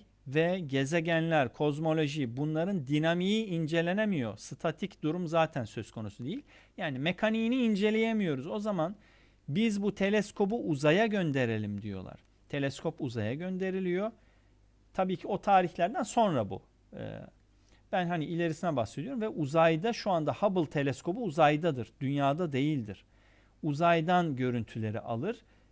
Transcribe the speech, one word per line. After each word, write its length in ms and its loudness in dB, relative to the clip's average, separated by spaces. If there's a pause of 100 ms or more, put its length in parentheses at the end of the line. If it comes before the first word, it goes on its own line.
(260)
ve 340 0
gezegenler, 920 2
kozmoloji, 840 0
bunların 500 -2
dinamiği 600 2
incelenemiyor. 920 0
Statik 680 -6
durum 240 -2
zaten 380 0
söz 260 -10
konusu 340 -10
değil. 180 -6 (340)
Yani 220 -4
mekaniğini 580 0
inceleyemiyoruz. 920 0
O 120 -6
zaman 380 -2 (520)
biz 340 2
bu 120 0
teleskobu 760 0
uzaya 380 4
gönderelim 760 0
diyorlar. 340 -10 (320)
Teleskop 520 -4
uzaya 340 -2
gönderiliyor. 760 -4 (800)
Tabii 240 0
ki 100 -12
o 140 -2
tarihlerden 600 2
sonra 480 2
bu. 120 -8 (340)
Ee, 240 -10 (720)
ben 140 0
hani 180 -2
ilerisine 520 -2
bahsediyorum 440 -4
ve 80 -2
uzayda 640 4
şu 180 -4
anda 220 2
Hubble 380 0
teleskobu 540 -2
uzaydadır. 760 2
Dünyada 520 0
değildir. 520 -2 (580)
Uzaydan 760 2
görüntüleri 640 -2
alır. 360 -4 (360)